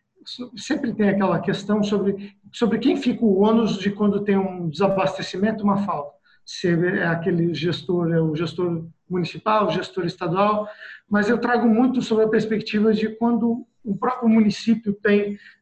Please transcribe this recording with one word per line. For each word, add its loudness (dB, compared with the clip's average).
so-, -14
sempre -4
tem 2
aquela 0
questão -2
sobre, -2
sobre 0
quem 2
fica -2
o 4
ônus 4
de -2
quando 0
tem 2
um -4
desabastecimento, -2
uma 2
falta. -8
Se -4
é 0
aquele 0
gestor, -2
é 2
o 0
gestor -4
municipal, 0
o 0
gestor -4
estadual, 0
mas 2
eu 2
trago 2
muito 4
sobre 2
a 2
perspectiva 0
de 0
quando 0
o -4
próprio -2
município 4
tem 0